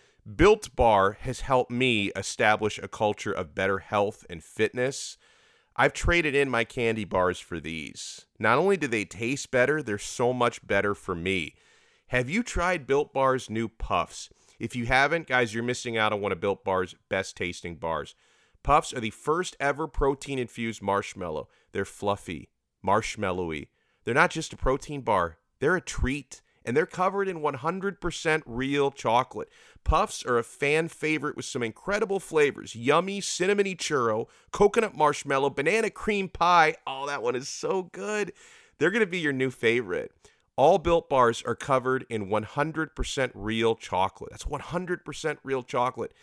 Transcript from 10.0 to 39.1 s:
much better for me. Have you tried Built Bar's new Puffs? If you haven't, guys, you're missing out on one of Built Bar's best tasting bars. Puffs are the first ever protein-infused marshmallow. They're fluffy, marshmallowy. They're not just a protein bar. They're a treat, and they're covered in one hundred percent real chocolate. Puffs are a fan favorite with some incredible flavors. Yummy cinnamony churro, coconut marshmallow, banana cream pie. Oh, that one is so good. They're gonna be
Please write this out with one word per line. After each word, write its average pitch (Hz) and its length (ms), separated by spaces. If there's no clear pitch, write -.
much 120 320
better 101 280
for 95 220
me. 87 400
Have 127 220
you 214 140
tried 175 440
Built 143 260
Bar's 131 360
new 110 200
Puffs? - 600
If 113 160
you 120 120
haven't, 143 400
guys, 123 260
you're 117 100
missing 120 340
out 107 140
on 104 80
one 98 120
of 87 100
Built 98 240
Bar's 92 300
best 95 280
tasting 87 380
bars. 78 400
Puffs 151 280
are 139 80
the 110 120
first 165 480
ever 143 280
protein-infused 135 920
marshmallow. 98 640
They're 98 140
fluffy, 101 640
marshmallowy. 92 800
They're 113 100
not 165 180
just 160 200
a - 60
protein 139 440
bar. 92 360
They're 160 160
a 175 60
treat, - 600
and 120 100
they're 160 100
covered 190 440
in 170 120
one 147 120
hundred 180 480
percent 156 440
real 135 460
chocolate. 117 580
Puffs 180 400
are 123 120
a 117 60
fan 156 460
favorite 151 480
with 131 80
some 123 180
incredible 196 560
flavors. - 560
Yummy 170 460
cinnamony 196 560
churro, 117 500
coconut 202 420
marshmallow, 143 560
banana 190 400
cream 202 380
pie. 170 480
Oh, 135 220
that 143 160
one 123 140
is 135 100
so 180 360
good. 202 500
They're 160 120
gonna 220 140
be 180 140